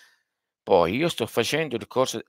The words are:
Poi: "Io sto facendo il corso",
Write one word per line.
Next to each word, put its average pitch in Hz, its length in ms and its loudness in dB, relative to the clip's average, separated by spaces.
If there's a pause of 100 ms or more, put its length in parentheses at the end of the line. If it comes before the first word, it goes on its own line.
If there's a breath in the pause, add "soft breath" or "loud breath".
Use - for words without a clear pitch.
(680 loud breath)
Poi: 90 280 4
"Io 160 140 0
sto 113 180 -4
facendo 139 480 -2
il 107 100 -6
corso", 127 440 -2